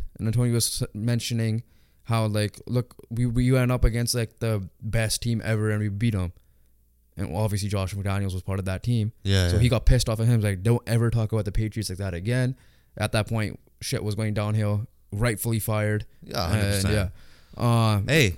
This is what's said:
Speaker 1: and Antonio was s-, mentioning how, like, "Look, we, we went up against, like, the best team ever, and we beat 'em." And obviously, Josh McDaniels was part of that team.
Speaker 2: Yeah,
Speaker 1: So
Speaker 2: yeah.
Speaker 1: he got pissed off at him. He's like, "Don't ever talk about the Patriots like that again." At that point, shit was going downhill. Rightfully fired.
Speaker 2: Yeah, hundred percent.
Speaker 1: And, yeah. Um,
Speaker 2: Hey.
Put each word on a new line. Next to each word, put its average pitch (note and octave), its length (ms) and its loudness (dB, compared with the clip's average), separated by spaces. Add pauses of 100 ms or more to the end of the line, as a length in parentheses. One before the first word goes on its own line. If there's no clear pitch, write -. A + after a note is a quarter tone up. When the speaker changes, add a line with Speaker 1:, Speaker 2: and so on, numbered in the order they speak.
(180)
Speaker 1:
and A2 100 -4
Antonio A#2+ 260 0
was - 280 0
s-, B2 120 -6
mentioning A2+ 680 -2 (400)
how, A2+ 220 0
like, G#2 420 -2
"Look, A#2+ 260 -2 (160)
we, B2 160 0
we B2 240 2
went B2+ 220 4
up B2+ 120 0
against, A#2 300 2
like, A#2 240 -4
the G#2+ 300 -2 (120)
best G#2+ 420 -2
team A#2 220 -2
ever, G#2+ 260 0
and G#2 100 -2
we G#2+ 80 -2
beat G#2 260 0
'em." F2+ 180 -2 (840)
And G2 200 -8
obviously, G#2 320 -2
Josh F#2+ 280 -2
McDaniels G2 360 -2
was F#2 100 -6
part F#2+ 180 -4
of F#2 60 -4
that F#2 180 -4
team. A2+ 260 0 (140)
Speaker 2:
Yeah, F#2+ 240 4
Speaker 1:
So F2 80 4
Speaker 2:
yeah. A2 60 4
Speaker 1:
he B2 60 6
got A2+ 180 4
pissed B2 220 6
off A2 120 -2
at A2+ 60 2
him. A#2+ 100 4
He's G#2 80 2
like, G2 180 -2
"Don't A#2 240 2
ever A#2 240 2
talk A2+ 220 0
about G#2+ 140 0
the G2 60 -6
Patriots A2 380 -2
like F2+ 80 -8
that F#2+ 160 -4
again." B2 400 0 (420)
At G#2+ 160 -2
that G#2+ 160 2
point, A2 300 -2 (220)
shit - 240 -4
was G#2 100 -2
going G#2+ 200 -2
downhill. G#2+ 520 0 (260)
Rightfully A2+ 460 0
fired. G#2+ 480 -2 (160)
Speaker 2:
Yeah, - 260 -6
hundred G#2+ 140 2
percent. G2+ 320 2
Speaker 1:
And, G2 160 0 (480)
yeah. A2+ 380 4
Um, G2+ 100 0
Speaker 2:
Hey. B2 320 4